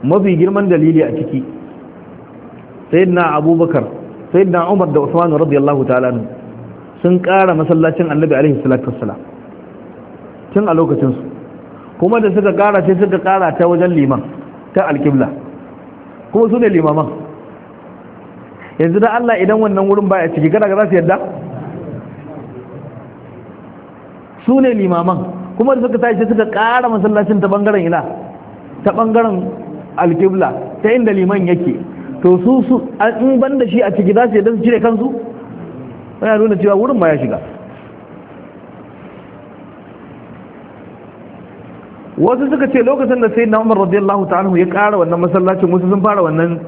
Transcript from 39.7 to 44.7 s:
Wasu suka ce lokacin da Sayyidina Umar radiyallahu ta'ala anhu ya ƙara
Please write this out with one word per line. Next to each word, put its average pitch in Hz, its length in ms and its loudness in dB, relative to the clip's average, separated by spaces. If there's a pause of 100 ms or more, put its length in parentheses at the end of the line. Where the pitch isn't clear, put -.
Wasu 262 320 0
suka 277 200 0
ce 262 120 0
lokacin 254 380 0
da 226 80 2
Sayyidina 220 320 2
Umar 220 160 2 (100)
radiyallahu 196 440 0
ta'ala 190 180 0
anhu 180 80 2
ya 175 100 4
ƙara 208 320 0